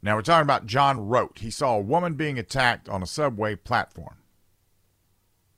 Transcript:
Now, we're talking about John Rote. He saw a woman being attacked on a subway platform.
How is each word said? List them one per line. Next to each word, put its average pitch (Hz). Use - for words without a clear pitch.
Now, 104
we're 107
talking 160
about 139
John 127
Rote. 117
He 110
saw 127
a 104
woman 160
being 139
attacked 120
on 98
a 90
subway 110
platform. -